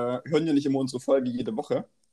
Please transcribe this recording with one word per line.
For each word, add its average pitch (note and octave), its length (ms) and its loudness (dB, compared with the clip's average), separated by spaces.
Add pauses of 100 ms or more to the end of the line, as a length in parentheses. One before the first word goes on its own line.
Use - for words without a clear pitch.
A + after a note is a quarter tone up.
(260)
äh, C#3 40 -10
hören D#3+ 160 2
ja D#3+ 60 2
nicht C#3+ 140 4
immer C3+ 140 2
unsere B2+ 200 -4
Folge C3+ 300 2
jede A#2+ 260 -4
Woche, A2+ 300 -2 (280)